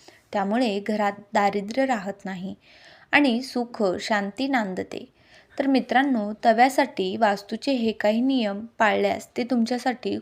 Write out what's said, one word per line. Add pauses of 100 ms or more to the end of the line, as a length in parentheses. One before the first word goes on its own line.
(320)
त्यामुळे
घरात (220)
दारिद्र्य
राहत
नाही (580)
आणि
सुख (180)
शांती
नांदते. (460)
तर
मित्रांनो, (120)
तव्यासाठी
वास्तूचे
हे
काही
नियम (120)
पाळल्यास
ते
तुमच्यासाठी